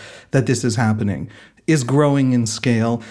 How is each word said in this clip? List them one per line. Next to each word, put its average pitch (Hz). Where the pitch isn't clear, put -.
that 135
this 127
is 117
happening, 107
is 151
growing 139
in 123
scale. 117